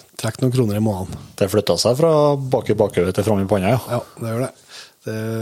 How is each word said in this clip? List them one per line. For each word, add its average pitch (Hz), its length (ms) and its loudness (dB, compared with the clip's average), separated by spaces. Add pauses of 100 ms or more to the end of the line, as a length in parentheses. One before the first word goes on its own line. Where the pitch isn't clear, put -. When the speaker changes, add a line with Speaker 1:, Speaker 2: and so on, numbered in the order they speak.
(160)
Speaker 1:
trekke - 260 -6
noen 127 120 2
kroner 113 240 0
i 107 40 0
måneden. 95 340 -4 (200)
Speaker 2:
Det 101 140 0
flyttet 104 300 2
seg 156 180 2
fra 165 120 4 (260)
bak 131 340 -2
i 151 80 2
bakhauget 92 360 2
til 101 120 0
fram 104 160 2
i 95 60 -2
panna, 98 260 2
ja. 120 60 2 (100)
Speaker 1:
Ja, 120 100 -2 (200)
det 117 100 -8
gjør 117 140 -4
det. 131 60 -6 (520)
Det, 110 120 -8 (260)